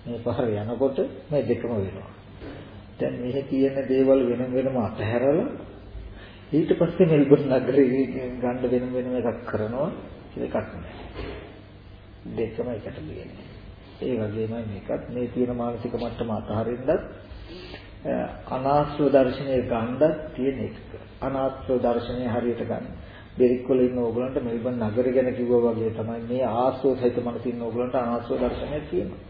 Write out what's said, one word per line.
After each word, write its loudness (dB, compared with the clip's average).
මේ -8
පාර 0
යනකොට 0
මේ 2
දෙකම 0
වෙනවා. -4
දැන් -4
මෙහි -4
තියෙන 2
දේවල් 6
වෙන 0
වෙනම 0
අතහැරලා 2
ඊට 2
පස්සේ 4
මෙල්බන් 6
නගරේ 6
ගන්න -2
වෙන 2
වෙනම -2
එකක් 0
කරනවා -2
කියලා -6
එකක් -2
නෑ. -12
දෙකම -4
එකට -8
තියෙන්නේ. -12
ඒ -2
වගේමයි -4
මේකත් -6
මේ -4
තියෙන 0
මානසික -4
මට්ටම -4
අතහරින්නත් -2
අනාත්ම 2
දර්ශනය 4
ගන්නත් 0
තියෙන 0
එක. -6
අනාත්ම 0
දර්ශනය 0
හරියට 0
ගන්න. -4
බෙරික් 4
වල 4
ඉන්න 4
ඕගලන්ට 0
මෙල්බන් -2
නගර 2
ගැන 4
කිව්වා 4
වගේ 2
තමයි -4
මේ 0
ආස්ව 2
සහිත 2
මනස -4
ඉන්න -2
ඕගලන්ට -2
අනාස්ව 0
දර්ශනයක් -2
තියෙනවා. -4